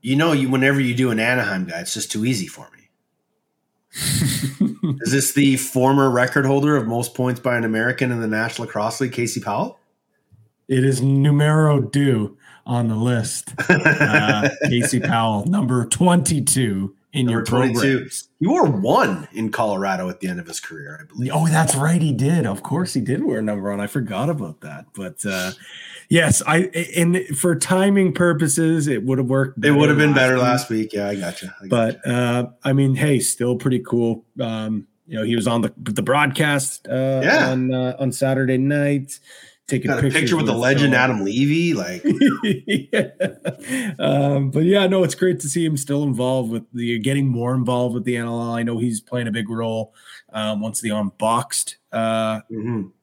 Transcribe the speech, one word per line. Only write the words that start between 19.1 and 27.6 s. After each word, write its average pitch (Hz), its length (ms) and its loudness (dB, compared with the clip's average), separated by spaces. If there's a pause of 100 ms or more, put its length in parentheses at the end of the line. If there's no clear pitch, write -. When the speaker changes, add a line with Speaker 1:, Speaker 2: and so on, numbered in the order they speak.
Speaker 1:
in 110 180 -4
Colorado 98 580 -2
at 92 120 -10
the 92 80 -6
end 90 120 -6
of 82 60 -14
his 80 140 -12
career, 78 400 -16
I - 120 -20
believe. 127 220 -6
Speaker 2:
Oh, 160 140 2
that's 156 260 2
right. 151 280 2
He 151 100 2
did. 139 340 2
Of 98 160 -6
course 175 320 -4
he 131 60 0
did 127 240 -2
wear 113 160 -2
number 104 300 -4
one. 101 100 -4
I 104 60 -4
forgot 113 420 -4
about 98 320 -6
that. 76 340 -16
But, 92 300 -12
uh, 95 280 -4 (580)
yes, 165 360 4
I, 165 180 4 (320)
and 175 280 2 (120)
for 170 200 0
timing 190 560 2